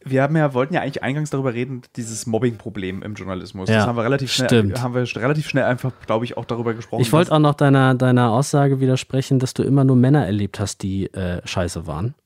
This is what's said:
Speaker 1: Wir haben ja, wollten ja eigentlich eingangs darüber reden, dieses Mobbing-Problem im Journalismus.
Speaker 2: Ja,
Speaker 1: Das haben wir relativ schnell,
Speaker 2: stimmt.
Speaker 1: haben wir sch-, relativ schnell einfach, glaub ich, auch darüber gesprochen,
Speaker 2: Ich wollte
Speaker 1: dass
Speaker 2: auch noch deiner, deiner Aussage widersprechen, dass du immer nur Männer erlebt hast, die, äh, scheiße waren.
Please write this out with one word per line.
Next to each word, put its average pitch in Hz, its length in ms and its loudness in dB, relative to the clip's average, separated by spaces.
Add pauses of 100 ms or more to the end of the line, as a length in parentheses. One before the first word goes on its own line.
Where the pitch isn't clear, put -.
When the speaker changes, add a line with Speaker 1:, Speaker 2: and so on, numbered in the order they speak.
Speaker 1:
Wir 131 180 0
haben 147 140 2
ja, 147 180 2
wollten 143 220 0
ja 127 60 0
eigentlich 139 200 -6
eingangs 143 300 -4
darüber 135 240 -2
reden, 123 260 -6 (140)
dieses 113 320 -10
Mobbing-Problem 104 720 -4
im 104 140 -10
Journalismus. 95 540 -8
Speaker 2:
Ja, 110 80 4
Speaker 1:
Das 104 100 2
haben 120 100 -2
wir 113 60 -2
relativ 135 280 -2
schnell, 127 180 0
Speaker 2:
stimmt. 113 320 2
Speaker 1:
haben 123 120 -4
wir 123 120 -2
sch-, - 140 -8
relativ 147 300 -2
schnell 131 140 0
einfach, 123 280 -2 (140)
glaub 113 180 0
ich, 120 140 -8
auch 113 80 -10
darüber 117 300 -4
gesprochen, 113 260 -6
Speaker 2:
Ich 117 100 0
wollte 170 200 4
Speaker 1:
dass 156 60 4
Speaker 2:
auch 151 40 4
noch 147 140 4
deiner, 135 400 4
deiner 123 360 4
Aussage 139 480 2
widersprechen, 131 600 0
dass 127 160 -2
du - 80 0
immer 139 200 4
nur 135 120 6
Männer 127 300 6
erlebt 101 340 -2
hast, - 240 -6
die, 95 300 -4
äh, 90 300 -4
scheiße 87 440 -4
waren. 85 260 -6 (120)